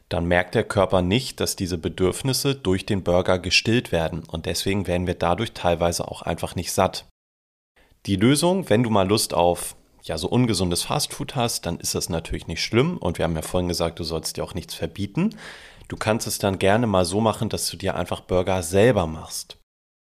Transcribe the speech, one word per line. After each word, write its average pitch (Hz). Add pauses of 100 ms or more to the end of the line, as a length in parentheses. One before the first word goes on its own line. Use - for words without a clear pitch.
dann 85
merkt 90
der 110
Körper 95
nicht, 98
dass 95
diese 90
Bedürfnisse 95
durch 95
den 98
Burger 90
gestillt 110
werden. 82
Und 82
deswegen 95
werden 90
wir 87
dadurch 87
teilweise 85
auch -
einfach -
nicht 90
satt. - (1000)
Die 101
Lösung, 151
wenn 113
du 113
mal 98
Lust -
auf, 85 (260)
ja, 82
so 87
ungesundes 95
Fastfood -
hast, 117
dann 85
ist -
das 87
natürlich 82
nicht 85
schlimm. 147
Und 87
wir 82
haben 82
ja 80
vorhin 90
gesagt, 85
du 85
sollst 80
dir 80
auch -
nichts 90
verbieten. 101 (500)
Du -
kannst 110
es 104
dann 98
gerne 107
mal 92
so 92
machen, 110
dass 90
du 85
dir 92
einfach 87
Burger 92
selber 98
machst. - (440)